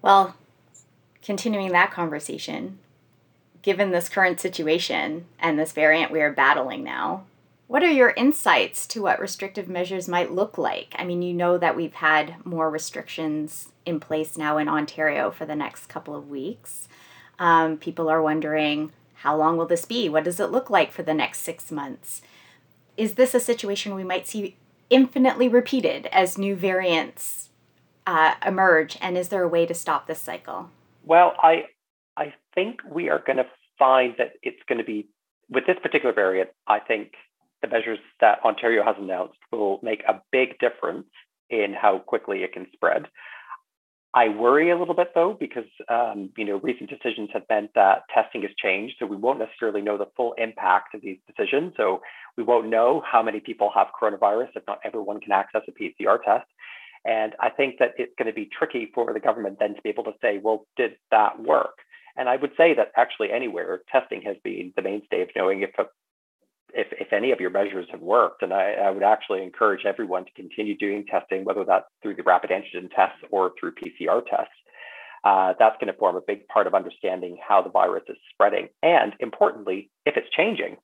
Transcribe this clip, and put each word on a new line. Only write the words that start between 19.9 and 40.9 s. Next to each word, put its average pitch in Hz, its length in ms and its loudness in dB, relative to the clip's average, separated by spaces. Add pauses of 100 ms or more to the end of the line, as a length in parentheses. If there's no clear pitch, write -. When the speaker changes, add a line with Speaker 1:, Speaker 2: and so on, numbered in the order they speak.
Speaker 1:
What 156 140 2
does 175 160 -4
it 196 120 -2
look 254 180 -2
like 185 220 2
for 175 120 -10
the 156 100 -2
next - 280 -4
six - 300 -10
months? 143 500 -12 (760)
Is 214 160 -2
this 254 220 4
a 247 40 4
situation 208 540 -4
we 190 100 -8
might 185 240 -4
see 202 300 -8 (320)
infinitely 254 580 4
repeated 240 600 2
as 185 300 2
new 196 180 -2
variants, 185 920 -2 (580)
uh, 160 260 4 (120)
emerge? 185 540 4
And 180 180 -4
is 175 120 -4
there 190 140 -2
a 175 40 0
way 170 180 2
to 165 80 -6
stop 156 340 -4
this 160 120 -8
cycle? - 500 -12 (360)
Speaker 2:
Well, 175 360 8
I, 160 240 6 (520)
I 147 160 -6 (220)
think 202 340 -4
we 165 200 -4
are 151 160 0
gonna 131 200 0 (320)
find 131 400 6
that 120 240 -2
it's - 260 -10
gonna 117 160 -2
be, 107 240 -6 (420)
with 127 160 -2
this - 160 2
particular 131 320 0
variant, 95 360 2 (180)
I 107 120 2
think 107 340 -4 (480)
the - 80 -6
measures 113 300 -2 (200)
that 107 240 6
Ontario 113 400 2
has 107 140 2
announced 92 400 -6 (140)
will 101 300 -2
make 107 260 -6
a 110 140 0 (100)
big 131 280 0
difference - 480 -4 (420)